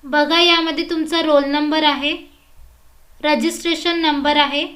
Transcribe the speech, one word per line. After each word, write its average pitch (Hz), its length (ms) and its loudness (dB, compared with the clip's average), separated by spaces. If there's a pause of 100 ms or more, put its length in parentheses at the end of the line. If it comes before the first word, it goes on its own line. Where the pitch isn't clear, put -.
बघा, 302 380 0
यामध्ये 330 480 0
तुमचा 330 320 -2
रोल 294 240 2
नंबर 294 380 0
आहे, 294 320 0 (1040)
रजिस्ट्रेशन 330 800 0
नंबर 294 360 0
आहे 294 380 0